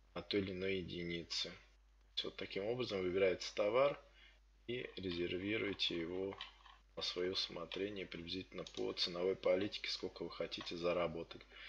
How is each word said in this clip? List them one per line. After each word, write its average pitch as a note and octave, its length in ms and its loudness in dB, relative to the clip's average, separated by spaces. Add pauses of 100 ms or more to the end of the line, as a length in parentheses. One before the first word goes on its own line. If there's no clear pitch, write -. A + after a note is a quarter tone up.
(140)
на - 80 -6
той G#2 200 2
или F#2+ 100 -2
иной F#2+ 280 0
единице. E2+ 680 -4
То - 680 -20
есть - 100 0
вот G2+ 100 -6
таким G2 300 -4
образом A2 360 0
выбирается F#2 540 4
товар B2 420 6 (680)
и A#2+ 300 -4
резервируете F#2 1000 0
его F#2 400 -2 (600)
на - 40 -6
свое F2+ 300 0
усмотрение F#2 760 -2
приблизительно E2+ 600 -6 (100)
по G#2+ 160 0
ценовой F2+ 460 2
политике, F#2+ 520 4
сколько - 340 -4
вы E2+ 80 -4
хотите - 440 -4
заработать. E2+ 680 0 (280)